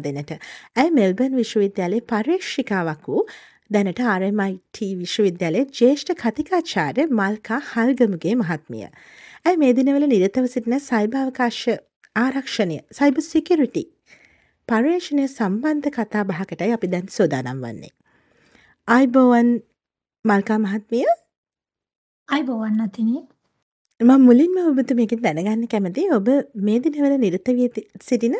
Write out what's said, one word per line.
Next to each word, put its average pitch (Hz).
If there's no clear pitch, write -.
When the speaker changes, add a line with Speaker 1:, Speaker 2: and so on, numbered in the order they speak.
Speaker 1:
දෙන්නට. 147
ඇය 294
මෙල්බන් 247
විශ්වවිද්‍යාලයේ 202
පර්යේෂිකාවක් 214
වූ 269
දැනට 202
ආර් 208
එම් 202
අයි 196
ටී -
විශ්වවිද්‍යාලයේ 180
ජ්‍යෙෂ්ඨ 285
කතිකාචාර්ය 262
මල්කා 214
හල්ගමුගේ 226
මහත්මිය. 156
ඇය 359
මේ 277
දිනවල 277
නිරතව 202
සිටින 247
සයිබර් 233
අවකාශ 254
ආරක්ෂණය, 233
සයිබර් 285
සිකියුරිටි 311
පර්යේෂණය 285
සම්බන්ධ 269
කතා 214
බහකටයි 190
අපි 220
දැන් 180
සූදානම් 135
වන්නේ. 117
ආයිබෝවන් 247
මල්කා 208
මහත්මිය. 214
Speaker 2:
ආයිබෝවන් 226
නතිනි. 226
Speaker 1:
මම 254
මුලින්ම 262
ඔබතුමියකින් 240
දැනගන්න 202
කැමතියි 220
ඔබ 208
මේ 208
දිනවල 285
නිරත 190
වී 247
ති-, 233
සිටින 240